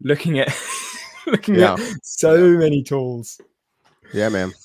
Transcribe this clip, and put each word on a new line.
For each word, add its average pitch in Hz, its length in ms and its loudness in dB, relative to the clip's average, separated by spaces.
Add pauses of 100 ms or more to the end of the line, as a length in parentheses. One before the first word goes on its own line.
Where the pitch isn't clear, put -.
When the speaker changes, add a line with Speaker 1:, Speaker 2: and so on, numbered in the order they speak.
Speaker 1:
Looking 147 380 -2
at, 135 160 -2 (360)
<laughs> - 340 -20
looking 214 300 0
Speaker 2:
Yeah. 175 180 4
Speaker 1:
at - 60 -4 (240)
so 160 320 2
Speaker 2:
Yeah. 175 240 6
Speaker 1:
many 147 240 2
tools. 127 580 -6 (720)
Speaker 2:
Yeah, 107 160 0
man. 92 240 -4 (120)